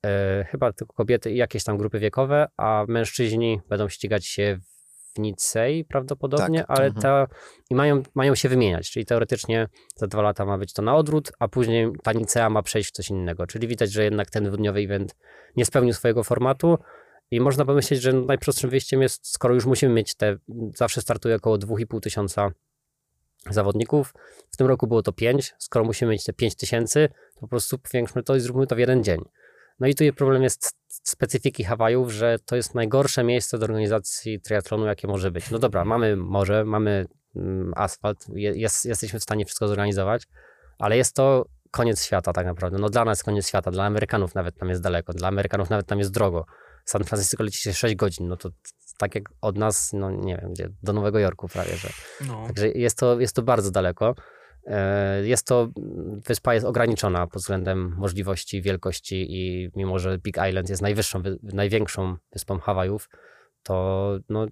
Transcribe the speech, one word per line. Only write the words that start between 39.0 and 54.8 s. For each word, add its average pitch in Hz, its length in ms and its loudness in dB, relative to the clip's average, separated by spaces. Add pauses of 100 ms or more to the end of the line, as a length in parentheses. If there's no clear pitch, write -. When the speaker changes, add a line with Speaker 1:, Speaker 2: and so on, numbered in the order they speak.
Speaker 1:
w - 40 -6
stanie 107 220 -2
wszystko - 220 -4
zorganizować, 101 560 0 (560)
ale 104 180 2
jest 127 180 2
to 135 300 4 (260)
koniec 117 340 0
świata 92 280 0
tak 90 120 0
naprawdę. 90 340 -4
No 104 100 0
dla 117 160 2
nas 107 180 0
koniec 104 240 0
świata, 95 240 -2
dla 92 140 0
Amerykanów 104 500 0
nawet 87 220 -4
tam 92 120 -4
jest 90 120 -2
daleko, 87 320 -2
dla 87 140 -4
Amerykanów 98 420 0
nawet 104 180 -2
tam 101 120 0
jest 98 120 0
drogo. 92 340 0 (400)
San 107 180 -2
Francisco 104 400 -2
leci - 180 -4
się 101 120 -4
sześć 110 220 0
godzin, 90 320 -2
no 90 100 -6
to - 120 -10 (480)
tak - 180 -2
jak 104 80 -6 (180)
od 101 160 -2
nas, 107 360 -2
no 95 180 -4
nie 95 300 -4
wiem, 92 120 -10
gdzie, 90 160 -8 (140)
do 101 100 -2
Nowego 104 260 0
Jorku 92 280 0
prawie, 87 280 -6
że. 87 140 -8 (380)
Speaker 3:
No. 110 200 -10
Speaker 1:
Także 110 220 0
jest 120 280 0
to, 120 220 4
jest 120 160 0
to 127 60 2
bardzo 113 300 2
daleko. 95 440 0 (520)
E, 101 600 0